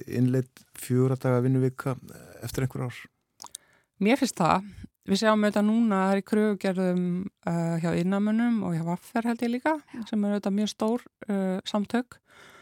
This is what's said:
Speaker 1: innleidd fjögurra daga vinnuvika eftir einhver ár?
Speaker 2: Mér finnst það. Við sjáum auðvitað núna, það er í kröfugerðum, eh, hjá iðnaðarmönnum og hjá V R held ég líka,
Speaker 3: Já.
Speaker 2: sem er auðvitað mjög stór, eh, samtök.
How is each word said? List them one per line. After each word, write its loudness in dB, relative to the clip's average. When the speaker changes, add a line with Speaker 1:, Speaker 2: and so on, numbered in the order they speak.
Speaker 1:
innleidd 0
fjögurra 2
daga 2
vinnuvika 0
eftir -4
einhver -6
ár? -12
Speaker 2:
Mér 4
finnst 0
það. 2
Við 2
sjáum 4
auðvitað 2
núna, 2
það 4
er 2
í -18
kröfugerðum, 2
eh, 0
hjá 0
iðnaðarmönnum 2
og -2
hjá -2
V -4
R -2
held -4
ég -2
líka, 0
Speaker 3:
Já. -10
Speaker 2:
sem 0
er 0
auðvitað -2
mjög -2
stór, -2
eh, -2
samtök. -4